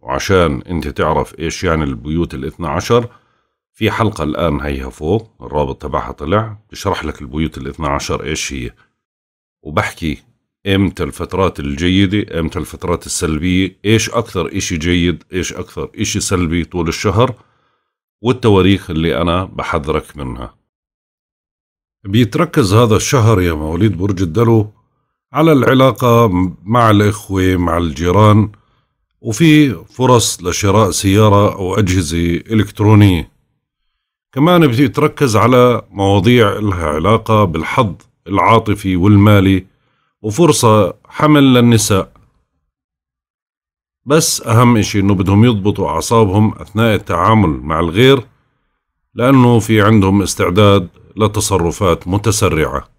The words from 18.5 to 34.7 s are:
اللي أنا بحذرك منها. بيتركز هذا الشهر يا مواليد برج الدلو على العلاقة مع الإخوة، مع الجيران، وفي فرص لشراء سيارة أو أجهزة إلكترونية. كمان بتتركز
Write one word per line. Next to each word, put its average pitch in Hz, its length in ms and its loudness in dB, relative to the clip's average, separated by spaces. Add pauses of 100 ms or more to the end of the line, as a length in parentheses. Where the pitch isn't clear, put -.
اللي 80 320 -2
أنا 87 220 -2
بحذرك 73 720 -8
منها. 64 380 -12 (1500)
بيتركز 117 720 0
هذا 113 220 2
الشهر 113 440 0
يا 87 120 0
مواليد 80 460 -2
برج 95 240 -4
الدلو 107 480 0 (640)
على 156 200 2
العلاقة 127 760 2 (360)
مع 113 260 2
الإخوة، 95 680 0
مع 85 220 -2
الجيران، 90 720 2 (680)
وفي 147 540 2 (100)
فرص 123 580 0
لشراء 98 480 0
سيارة 101 640 2
أو 95 200 -6
أجهزة 85 640 -2
إلكترونية. 104 920 2 (1040)
كمان 165 340 4
بتتركز 131 720 0